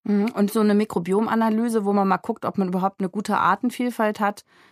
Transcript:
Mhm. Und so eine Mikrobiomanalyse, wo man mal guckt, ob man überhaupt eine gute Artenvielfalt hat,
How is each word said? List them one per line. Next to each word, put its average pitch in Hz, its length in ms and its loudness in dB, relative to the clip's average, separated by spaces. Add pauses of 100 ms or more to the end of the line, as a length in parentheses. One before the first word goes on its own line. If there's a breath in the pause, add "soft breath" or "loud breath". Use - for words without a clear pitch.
Mhm. 208 300 0
Und 202 180 0
so 220 100 0
eine 208 120 4
Mikrobiomanalyse, 220 1120 0
wo 202 80 0
man 196 140 2
mal 185 100 2
guckt, - 260 -6
ob - 140 -4
man 190 120 0
überhaupt 190 320 -2
eine 196 80 -2
gute 202 280 -4
Artenvielfalt 226 800 0
hat, 208 260 -2 (260 soft breath)